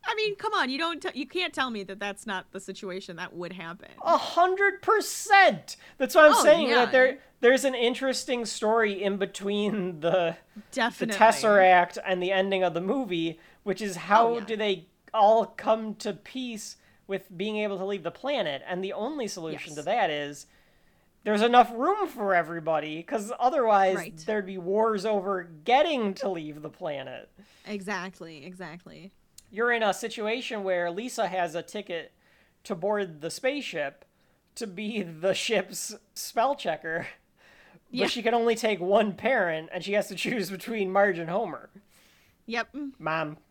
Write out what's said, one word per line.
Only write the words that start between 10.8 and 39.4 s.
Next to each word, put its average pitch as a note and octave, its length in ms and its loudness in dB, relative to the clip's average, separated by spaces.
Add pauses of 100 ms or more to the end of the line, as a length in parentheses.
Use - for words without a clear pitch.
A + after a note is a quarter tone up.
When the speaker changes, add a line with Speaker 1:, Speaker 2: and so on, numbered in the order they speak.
Speaker 2:
the A3 40 6
Tesseract G3 840 6
and F#3 160 -2
the F#3 100 0
ending F#3+ 320 2
of E3+ 80 0
the E3+ 80 -4
movie, F#3 580 -2 (240)
which G3 200 -4
is F#3+ 140 -6
how G3+ 320 4
Speaker 1:
Oh, A#3 100 0
yeah. G#3 80 -8
Speaker 2:
do A3 100 -4
they G3+ 300 -2 (260)
all A3 340 6
come A3 500 -2
to G#3 160 -8
peace B3 640 -12 (300)
with F#3+ 180 -6 (120)
being G#3+ 200 -4
able G3+ 220 -4
to F#3 60 -6
leave G3 180 -6
the E3 80 -4
planet? G3 560 -4
And F3+ 180 -6
the F#3+ 80 -6
only B3 340 -6
solution D#3+ 440 -10
Speaker 1:
Yes. D3 60 -12
Speaker 2:
to D3+ 60 -10
that F#3+ 280 0
is D3 360 -8 (800)
there's G#3 180 0
enough A#3+ 320 6
room F4+ 320 0
for G#3 280 -2
everybody, D#3+ 680 -2
'cause G#3+ 380 -6
otherwise A3 560 4
Speaker 1:
Right. D#3+ 200 -8 (100)
Speaker 2:
there'd G#3+ 200 -2
be F#3+ 120 -10
wars G3+ 480 0
over G3 380 -2 (200)
getting B3+ 500 2
to B3+ 140 -4
leave D3+ 340 -8
the D3 80 -12
planet. C#3 580 -10 (380)
Speaker 1:
Exactly, F3+ 760 -10
exactly. F3 680 -16 (400)
Speaker 2:
You're A#3+ 220 0
in A3+ 100 0
a G3 120 2
situation A3+ 680 -6
where F3 260 0
Lisa A3 380 -4
has F3 260 -2
a F3 80 -4
ticket F3 500 -10 (520)
to G#3 100 -6
board F#3 480 -4
the D#3+ 80 -6
spaceship G3+ 720 -6 (520)
to A3+ 100 -8
be G#3 360 -6
the E3+ 320 -2
ship's G3+ 600 -4 (200)
spell B3+ 420 -2
checker, D#3+ 500 -6 (640)
but - 80 -20 (100)
Speaker 1:
Yeah. B3 180 -2
Speaker 2:
she A#3+ 140 -6
can A3+ 120 2
only A#3 220 2
take G#3+ 240 0
one G3 340 2
parent, F3 580 0